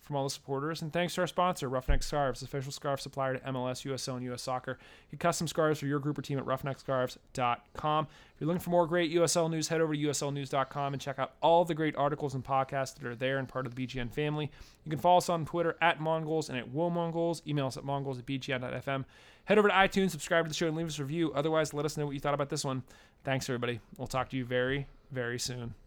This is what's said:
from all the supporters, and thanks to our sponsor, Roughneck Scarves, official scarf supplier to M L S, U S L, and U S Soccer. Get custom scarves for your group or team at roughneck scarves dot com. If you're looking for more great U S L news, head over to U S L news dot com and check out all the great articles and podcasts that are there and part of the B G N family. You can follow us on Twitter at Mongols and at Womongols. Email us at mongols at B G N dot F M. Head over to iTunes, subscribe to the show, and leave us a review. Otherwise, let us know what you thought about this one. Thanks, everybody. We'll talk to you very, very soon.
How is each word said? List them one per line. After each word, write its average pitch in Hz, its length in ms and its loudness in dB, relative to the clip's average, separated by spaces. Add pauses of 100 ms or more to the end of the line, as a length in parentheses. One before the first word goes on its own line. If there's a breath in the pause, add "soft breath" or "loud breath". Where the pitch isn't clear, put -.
from 143 160 -6
all 135 80 0
the 139 40 -2
supporters, 147 520 -6
and 156 100 -6
thanks 170 240 0
to 185 60 0
our 175 60 0
sponsor, 180 420 0
Roughneck - 340 2
Scarves, 139 400 0
official 135 300 -6
scarf 139 260 -2
supplier 135 380 -2
to 131 100 -8
M 135 80 -4
L 127 140 -2
S, 123 160 -6
U 135 80 -4
S 127 160 -6
L, 127 80 -6
and 123 80 -8
U 123 80 -6
S 117 80 -10
Soccer. 127 360 -6 (320 loud breath)
Get - 120 -14
custom 170 260 2
scarves 156 320 2
for 143 60 -4
your 143 140 0
group 147 180 -2
or 139 40 -6
team 139 160 -2
at 123 80 -4
roughneck 131 340 -2
scarves 127 380 0 (140)
dot 120 340 0 (120)
com. 151 300 2 (280 loud breath)
If - 60 -10
you're 147 60 -2
looking 175 120 0
for 175 120 -4
more 175 140 6
great 170 260 2
U 170 120 4
S 160 140 4
L 165 100 4
news, 160 220 -2
head 160 100 2
over 156 140 2
to 147 60 0
U 147 100 2
S 135 120 0
L 143 100 -2
news 143 180 -6
dot 135 200 0
com 139 220 -4
and 139 100 -4
check 139 160 -6
out 131 240 -4
all 170 220 8
the 170 100 0
great 151 220 0
articles 143 400 0
and 127 80 -4
podcasts 135 520 0
that 139 100 -12
are 120 100 -6
there 131 220 0
and 131 100 -4
part 131 180 -6
of 123 60 -8
the 120 60 -12
B 131 80 -4
G 127 160 -6
N 117 80 -4
family. 151 420 -2 (320 loud breath)
You 156 60 -10
can 151 100 -4
follow 180 200 8
us 170 100 0
on 165 160 0
Twitter 165 340 0
at 165 220 4
Mongols 160 480 0
and 131 80 -4
at 120 160 -6
Womongols. 170 760 0
Email 143 200 0
us 127 100 -6
at 135 80 -10
mongols 139 340 -4
at 120 60 -12
B 135 120 -2
G 131 140 -4
N 127 80 0
dot 127 140 -6
F 127 160 -6
M. 135 160 -2 (400 loud breath)
Head 208 120 6
over 208 120 8
to 190 40 4
iTunes, 190 360 4
subscribe 160 340 0
to 160 60 -4
the 156 60 -6
show, 170 120 0
and 156 80 0
leave 165 120 -2
us 147 120 -6
a 147 40 -2
review. 156 300 0
Otherwise, 156 400 0
let 147 120 -2
us 147 100 -4
know 147 100 -2
what 143 80 -4
you 143 60 -6
thought 143 140 0
about 143 160 0
this 147 160 -4
one. 131 180 -2 (400 loud breath)
Thanks, 135 260 -2
everybody. 120 300 -2 (180)
We'll 127 100 -8
talk 127 240 -2
to 131 60 -4
you 127 60 -2
very, 127 440 0 (240)
very 123 280 -4
soon. 120 360 -6 (120)